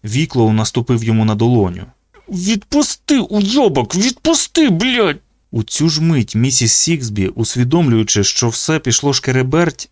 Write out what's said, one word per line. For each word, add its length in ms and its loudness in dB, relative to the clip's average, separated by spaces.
Віклоу 480 0
наступив 520 0
йому 200 2
на 100 2
долоню. 500 0
«Відпусти, 920 -2
уйобок, 760 0
відпусти, 760 0
блядь!» 500 0
У 120 -4
цю 260 -2
ж 140 0
мить 320 0
місіс 380 0
Сіксбі, 560 -2
усвідомлюючи, 960 0
що 240 -2
все 300 -2
пішло 340 -2
шкереберть, 800 -2